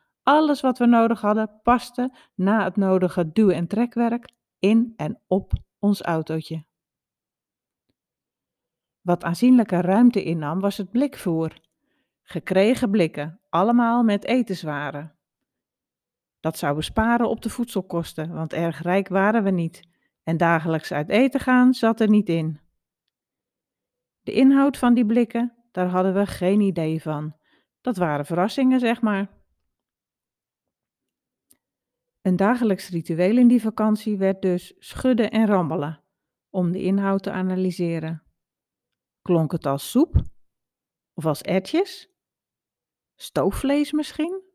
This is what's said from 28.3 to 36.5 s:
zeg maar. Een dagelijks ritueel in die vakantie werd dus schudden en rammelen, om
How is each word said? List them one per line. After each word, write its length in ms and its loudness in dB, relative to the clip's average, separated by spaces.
zeg 220 0
maar. 280 -2
Een 140 0
dagelijks 540 0
ritueel 480 -2
in 100 6
die 140 4
vakantie 560 -2
werd 240 -2
dus 380 -4
schudden 520 -2
en 140 2
rammelen, 580 -2
om 220 -2